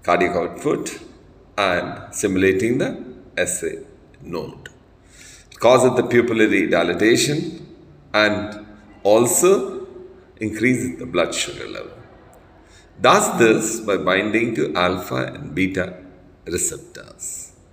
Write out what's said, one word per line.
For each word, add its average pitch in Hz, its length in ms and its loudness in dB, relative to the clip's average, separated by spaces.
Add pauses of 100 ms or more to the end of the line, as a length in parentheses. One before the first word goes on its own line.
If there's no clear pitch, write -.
cardiac 87 320 2
output, - 640 -4 (580)
and 90 560 -4
stimulating 95 680 2
the 233 220 -4 (360)
S - 260 -4
A 82 180 -6 (400)
node. - 460 -10 (840)
It - 60 -20
causes 127 380 6
the 120 80 2
pupillary 110 680 2
dilatation 95 960 0 (480)
and 104 540 0 (360)
also 120 840 4 (540)
increases 127 580 -2
the 82 60 -10
blood 85 280 -2
sugar - 320 -8
level. 50 320 -14 (1040)
Does 180 400 2
this 113 400 4
by 104 160 -2
binding 101 600 0
to 76 200 -4
alpha 87 580 -2
and - 220 -12
beta 92 480 -4 (420)
receptors. - 1080 -10 (200)